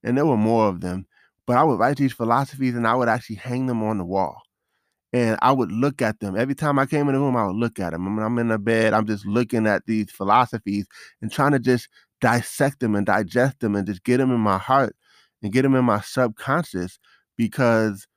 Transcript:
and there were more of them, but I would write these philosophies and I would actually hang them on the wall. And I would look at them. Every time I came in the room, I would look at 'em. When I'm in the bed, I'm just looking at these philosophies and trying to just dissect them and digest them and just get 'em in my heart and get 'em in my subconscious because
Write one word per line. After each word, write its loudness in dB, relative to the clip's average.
and 0
there 2
were 2
more 4
of -4
them, -6
but 2
I 6
would 2
write 2
these 0
philosophies -2
and -2
I 4
would 0
actually -4
hang -6
them -2
on -2
the -4
wall. -2
And 0
I 4
would 0
look -2
at -2
them. -6
Every -2
time 0
I 0
came -2
in 0
the 0
room, 0
I 0
would -4
look -4
at -4
'em. -4
When -4
I'm -2
in 0
the 0
bed, 2
I'm 2
just -4
looking 0
at 0
these -2
philosophies 0
and -8
trying 2
to 2
just 2
dissect 0
them 0
and 0
digest 0
them 0
and -2
just -8
get 2
'em 2
in 2
my 2
heart 0
and -4
get 2
'em 4
in 4
my 2
subconscious -4
because 0